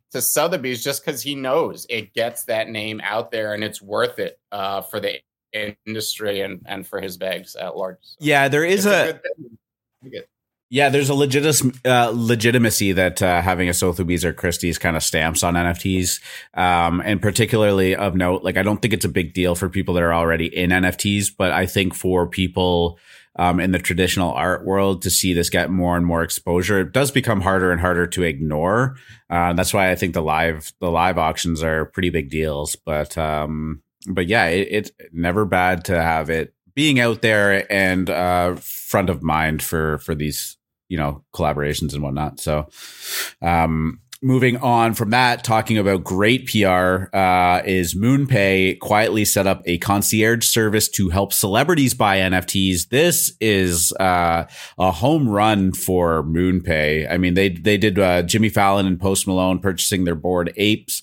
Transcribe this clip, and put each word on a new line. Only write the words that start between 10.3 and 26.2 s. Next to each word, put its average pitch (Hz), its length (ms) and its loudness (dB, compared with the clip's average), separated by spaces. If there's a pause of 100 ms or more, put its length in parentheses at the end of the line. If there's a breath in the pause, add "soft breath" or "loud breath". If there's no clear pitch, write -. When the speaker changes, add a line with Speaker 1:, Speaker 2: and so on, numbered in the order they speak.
Speaker 2:
Yeah, 139 220 2
there's 135 180 2
a 143 60 0
legitis-, 143 480 2 (240)
uh, 120 280 4
legitimacy 117 800 2
that, 90 300 2
uh, 87 180 4
having 90 280 0
a 87 60 0
Sotheby's 87 500 0
or 82 80 0
Christie's 85 460 -2
kinda 82 220 0
stamps 80 420 0
on 87 140 2
N 87 100 2
F 85 120 0
Ts. 92 420 -2 (340 loud breath)
Um, 87 500 2
and 98 180 -2
particularly 101 760 2
of 95 180 -2
note, 90 300 0
like, 92 140 0
I 95 40 2
don't 104 200 0
think 110 100 0
it's 90 140 -2
a - 20 -2
big 80 240 -2
deal 90 220 0
for 92 160 -2
people 92 240 -2
that 87 80 2
are 85 120 2
already 82 320 0
in 87 240 -2
N 92 140 2
F 92 140 -2
Ts, 101 320 0
but 92 200 -2
I 90 160 0
think 95 280 -2
for 90 320 0
people, 87 720 0 (400 loud breath)
um, 87 220 2
in 92 100 0
the 90 80 2
traditional 87 540 -2
art 82 320 -2
world 95 380 0
to 92 80 -2
see 90 240 0
this 85 160 0
get 87 200 0
more 87 240 0
and 87 120 2
more 82 160 0